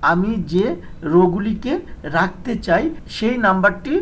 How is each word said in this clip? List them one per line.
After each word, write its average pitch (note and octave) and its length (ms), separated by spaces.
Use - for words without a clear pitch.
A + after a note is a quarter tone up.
আমি F#3+ 180
যে F#3 120
রোগুলিকে F#3 580
রাখতে F#3+ 360
চাই D#3+ 180
সেই A#3 200
নাম্বারটি F#3+ 560